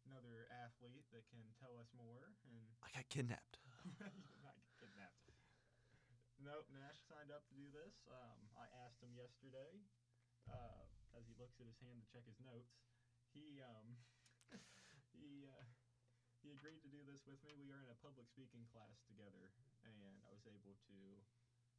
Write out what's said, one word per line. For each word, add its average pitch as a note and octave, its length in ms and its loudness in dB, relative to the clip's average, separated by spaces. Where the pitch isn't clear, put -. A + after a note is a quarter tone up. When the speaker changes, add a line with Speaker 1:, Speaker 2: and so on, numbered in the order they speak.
Speaker 1:
another A#2+ 460 2
athlete B2 640 2
that A2+ 160 0
can A#2+ 80 0
tell B2 220 0
us A#2 160 0
more. B2 400 0
And A#2 140 -2
Speaker 2:
I - 80 0
got C3 160 8
kidnapped. - 540 10
Speaker 1:
<laughs> - 0 -
You G3 440 2
did - 160 -8
not C3+ 160 -4
get - 80 -16
kidnapped. G3+ 480 -6
Nope, D3+ 320 6
Nash C#3 320 0
signed D3+ 240 -2
up D3 160 0
to C3 80 -8
do C#3+ 160 2
this. E3 400 -2
Um, A#2 480 -2
I A#2+ 80 2
asked A#2+ 160 -4
him A#2+ 160 0
yesterday, C3 640 0
uh, - 320 4
as A#2 120 0
he A2+ 120 -2
looks A#2+ 240 0
at A#2 40 0
his A#2 120 -4
hand B2 240 0
to A2 80 -6
check A#2 160 -4
his G#2+ 160 -2
notes. B2 320 0
He, C#3+ 320 0
um, A#2 320 0
<laughs> A3 80 4
he, C#3+ 320 0
uh, C3+ 160 -2
he D3 80 2
agreed D3+ 320 0
to C#3 80 0
do C#3+ 160 0
this C#3 200 0
with C#3 200 0
me. D3+ 120 0
We C#3 120 2
are C#3 120 2
in C3 80 0
a A#2 120 2
public C3 240 -2
speaking A#2+ 440 -2
class G#2+ 360 -4
together, G2 480 -4
and G2+ 400 -2
I G2 80 -6
was A2 120 -6
able G2 280 -4
to G2 60 -6